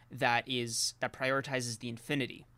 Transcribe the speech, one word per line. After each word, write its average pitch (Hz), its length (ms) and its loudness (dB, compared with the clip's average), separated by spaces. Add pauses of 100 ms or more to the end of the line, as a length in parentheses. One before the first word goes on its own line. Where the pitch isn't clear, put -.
(120)
that 120 340 4
is, 120 540 0
that 127 140 0
prioritizes 131 680 0
the 123 80 -8
infinity 123 580 -2 (120)